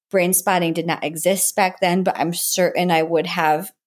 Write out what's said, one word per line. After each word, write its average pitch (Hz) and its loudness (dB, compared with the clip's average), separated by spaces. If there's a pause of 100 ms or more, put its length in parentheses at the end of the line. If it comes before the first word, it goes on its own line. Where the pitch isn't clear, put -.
(100)
Brain 180 0
spotting 180 0
did 170 -4
not 160 -2
exist 165 -2
back 190 0
then, 180 2
but 185 -2
I'm 160 -2
certain 180 0
I 160 4
would 165 0
have 170 0 (140)